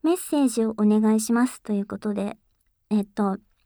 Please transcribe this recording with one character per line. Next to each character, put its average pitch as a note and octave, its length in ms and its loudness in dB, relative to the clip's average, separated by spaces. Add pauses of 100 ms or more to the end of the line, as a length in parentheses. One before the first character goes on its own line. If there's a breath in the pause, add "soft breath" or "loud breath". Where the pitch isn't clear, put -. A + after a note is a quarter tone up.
メ D#4+ 100 2
ッ F#4 40 -2
セ D4 280 0
ー - 20 4
ジ A3+ 180 0
を A3 60 -2
お A3 80 -8
願 G#3+ 360 4
い A3 40 2
し A3 140 -2
ま B3 140 2
す - 140 -8
と G#3+ 120 -6
い G3+ 80 -2
う G3+ 40 -6
こ G#3 120 -10
と G#3 160 -6
で、 G3+ 240 -6 (520)
え G#3 120 2
っ G3+ 40 -2
と、 G3 320 -4 (280)